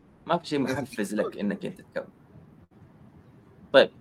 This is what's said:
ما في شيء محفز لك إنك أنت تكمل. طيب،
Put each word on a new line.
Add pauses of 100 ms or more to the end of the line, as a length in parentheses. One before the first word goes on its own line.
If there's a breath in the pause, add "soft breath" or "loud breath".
(260)
ما
في
شيء
محفز
لك
إنك
أنت
تكمل. (1700)
طيب، (120)